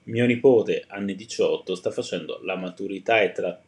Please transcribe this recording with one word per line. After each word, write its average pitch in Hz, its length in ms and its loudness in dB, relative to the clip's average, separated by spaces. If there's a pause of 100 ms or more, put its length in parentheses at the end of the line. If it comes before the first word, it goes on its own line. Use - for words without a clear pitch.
mio 117 220 0
nipote, 117 600 4
anni 98 280 -6
diciotto, 92 600 -2
sta 98 140 -4
facendo 92 540 -8
la 92 140 -6
maturità 98 640 -2
e 92 100 2
tra 90 360 -6